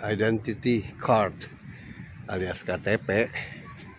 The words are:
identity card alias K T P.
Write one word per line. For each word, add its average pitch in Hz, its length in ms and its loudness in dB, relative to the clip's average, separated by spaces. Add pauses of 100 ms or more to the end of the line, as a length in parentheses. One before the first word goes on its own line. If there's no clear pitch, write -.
identity 110 880 2
card 107 400 4 (880)
alias 92 400 -4
K 90 160 -2
T 101 160 2
P. 110 320 2 (720)